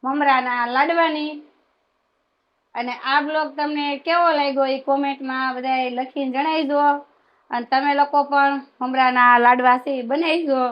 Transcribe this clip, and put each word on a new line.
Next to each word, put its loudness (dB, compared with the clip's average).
મમરાના 0
લાડવાની. 0
અને -8
આ 0
બ્લોગ -4
તમને -4
કેવો 0
લાગ્યો 0
એ -2
કોમેન્ટમાં -4
બધાએ -4
લખીને -6
જણાવી -2
દો. 0
અને -6
તમે 0
લોકો 2
પણ 2
મમરાના 4
લાડવા 6
છે -6
એ -8
બનાવી -2
દો. 0